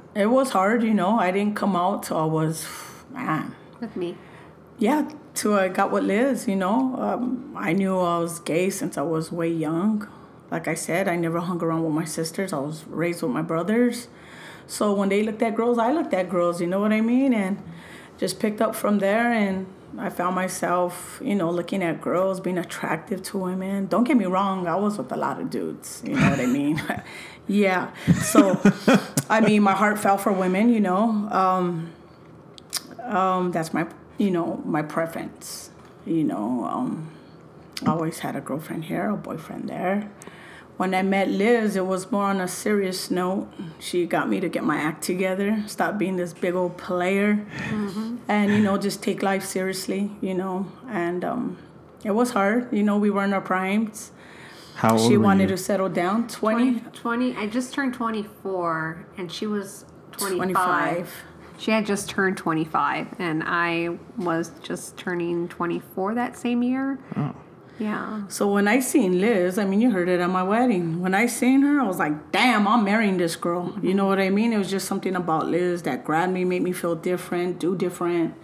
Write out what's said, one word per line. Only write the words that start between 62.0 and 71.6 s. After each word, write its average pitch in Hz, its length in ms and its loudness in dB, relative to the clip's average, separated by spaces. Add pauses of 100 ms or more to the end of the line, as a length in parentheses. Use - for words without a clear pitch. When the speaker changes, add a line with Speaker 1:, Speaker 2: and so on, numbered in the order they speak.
Speaker 2:
turned 190 280 2
twenty-five, 156 720 0 (120)
and 160 260 -2
I 170 520 0 (200)
was 165 340 -2 (100)
just - 360 -10
turning 175 500 -2
twenty-four 175 680 -4
that 240 220 -2
same 240 260 -2
year. 262 360 -2 (160)
Speaker 3:
Oh. - 180 -2 (440)
Speaker 2:
Yeah. 214 520 -6
Speaker 1:
So - 180 -2
when 202 220 4
I 240 100 6
seen 214 400 2
Liz, 185 400 2
I 208 60 0
mean, 196 160 2
you 247 100 4
heard 180 160 2
it 180 140 2
at 175 80 2
my 185 140 0
wedding. 185 580 2
When 185 120 2
I 208 120 4
seen 247 380 4